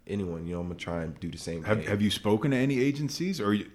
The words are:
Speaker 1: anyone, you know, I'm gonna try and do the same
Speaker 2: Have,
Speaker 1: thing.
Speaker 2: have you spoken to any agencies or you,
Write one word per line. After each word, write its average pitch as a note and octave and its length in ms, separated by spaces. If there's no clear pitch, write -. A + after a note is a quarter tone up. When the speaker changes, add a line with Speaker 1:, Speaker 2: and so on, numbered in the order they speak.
Speaker 1:
anyone, F2 380
you F2 80
know, F2 80
I'm F2 60
gonna F2 120
try E2+ 240
and D#2+ 160
do E2 120
the D#2+ 80
same E2 240
Speaker 2:
Have, G#2+ 160
Speaker 1:
thing. - 80
Speaker 2:
have G2+ 140
you G#2 100
spoken G#2+ 400
to C3+ 60
any C3+ 240
agencies D3 600
or G#2 120
you, G#2 220